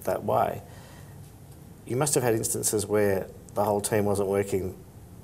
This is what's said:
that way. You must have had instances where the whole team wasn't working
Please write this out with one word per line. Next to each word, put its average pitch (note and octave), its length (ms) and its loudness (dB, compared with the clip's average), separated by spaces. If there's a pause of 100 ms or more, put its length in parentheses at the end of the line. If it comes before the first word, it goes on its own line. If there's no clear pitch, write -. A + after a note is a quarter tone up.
that - 180 0
way. A2+ 380 2 (1200)
You A2+ 100 -2
must D3 200 2
have C3 80 4
had A#2 100 4
instances A2 540 0
where G2+ 400 4 (260)
the G2+ 100 2
whole G#2 180 2
team G#2 240 2
wasn't G2 240 2
working G2 460 0 (480)